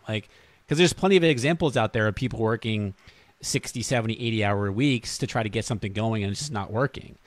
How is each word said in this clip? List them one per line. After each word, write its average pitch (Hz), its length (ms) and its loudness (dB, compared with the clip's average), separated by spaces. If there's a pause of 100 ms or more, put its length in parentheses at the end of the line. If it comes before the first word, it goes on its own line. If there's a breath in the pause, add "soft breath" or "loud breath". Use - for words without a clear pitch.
Like, 107 200 -6 (400 soft breath)
'cause 147 100 0
there's 170 160 6
plenty 190 220 4
of 170 80 8
examples 151 540 2
out 110 160 2
there 107 140 2
of 104 80 0
people 113 240 -4
working 110 560 -2 (460 soft breath)
sixty, - 400 -4
seventy, 113 380 -2
eighty 113 240 0
hour 101 280 0
weeks 123 480 0
to 131 80 -2
try 120 160 -2
to 107 60 -4
get 107 140 -2
something 104 300 -4
going, 104 300 0
and 98 80 -2
it's 95 100 -6
just 151 100 -8
not 98 200 -6
working. - 560 -4